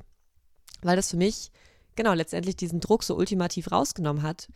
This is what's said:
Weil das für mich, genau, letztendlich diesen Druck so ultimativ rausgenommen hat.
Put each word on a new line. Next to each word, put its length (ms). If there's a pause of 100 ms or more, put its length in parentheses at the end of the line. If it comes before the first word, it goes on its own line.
(840)
Weil 140
das 140
für 60
mich, 360 (440)
genau, 160
letztendlich 440
diesen 240
Druck 240
so 120
ultimativ 540
rausgenommen 520
hat. 340